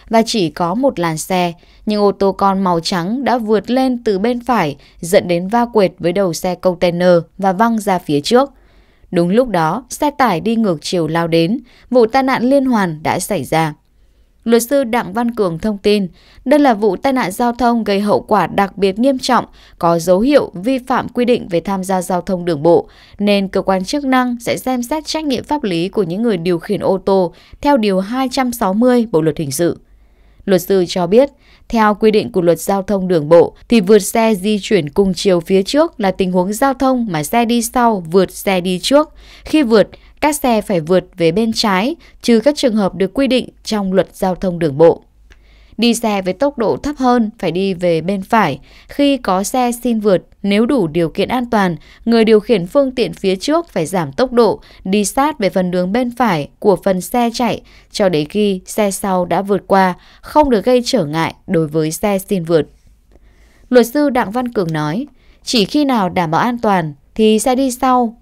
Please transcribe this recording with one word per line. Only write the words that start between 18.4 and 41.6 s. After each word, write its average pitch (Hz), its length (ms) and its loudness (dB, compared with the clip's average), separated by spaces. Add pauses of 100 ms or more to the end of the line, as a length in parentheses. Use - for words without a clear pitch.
đặc 190 300 -4
biệt 190 220 0
nghiêm 262 200 2
trọng, 240 260 0 (340)
có 170 200 2
dấu 180 220 2
hiệu 269 340 2
vi 247 240 -2
phạm 240 300 -4
quy 247 160 -2
định - 240 0
về 170 120 -2
tham 190 240 -4
gia 185 180 -2
giao 175 180 -4
thông 175 240 -6
đường 160 180 -2
bộ, 165 260 4 (300)
nên 202 300 0
cơ 190 140 -2
quan 190 220 -2
chức 285 200 -4
năng 254 360 0
sẽ - 160 -4
xem 254 260 -4
xét 302 240 -6
trách 311 180 -6
nhiệm 277 200 -4
pháp 294 200 -4
lý 180 240 -2
của 208 140 -2
những 180 200 -4
người 226 140 0
điều 175 220 -2
khiển 175 220 -6
ô 185 180 0
tô 190 360 0 (260)
theo 285 160 2
Điều 202 240 0
hai 254 320 -4
trăm 254 200 -2
sáu 196 220 -2
mươi 240 380 2
Bộ 156 100 2
Luật 156 160 -2
Hình 147 120 -6
sự. 165 280 -2 (640)
Luật 185 180 2
sư 190 260 0
cho 180 180 -4
biết, 240 240 4 (380)
theo 214 260 2
quy 214 160 2
định 196 220 0
của 190 80 0
Luật 165 200 2
Giao 196 220 -2
thông 190 260 -2
Đường 156 200 0
bộ, 170 260 6 (140)
thì 233 120 4
vượt 202 180 6
xe 220 360 0
di 202 280 -2
chuyển 170 260 0
cùng 190 260 0
chiều 180 260 0
phía 190 220 0
trước 294 380 0
là 190 100 0
tình 185 220 -2
huống 185 200 0
giao 269 220 0
thông 262 360 0
mà 151 140 -4
xe 233 200 0
đi 233 180 0
sau 226 480 0
vượt 185 200 2
xe 185 300 -2
đi 180 220 -4
trước. 302 260 2 (360)
Khi 311 180 0
vượt, 220 260 4 (320)
các 294 160 0
xe 233 240 0
phải 185 200 -2
vượt 175 240 0 (120)
về 170 160 2
bên 226 200 -2
trái, 220 440 -2 (260)